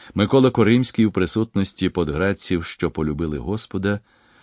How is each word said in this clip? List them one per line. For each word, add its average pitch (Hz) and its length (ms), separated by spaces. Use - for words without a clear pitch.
Микола 127 380
Коримський 117 540
у 104 60
присутності 95 760
подградців, 87 760
що - 260
полюбили 78 460
Господа, 98 600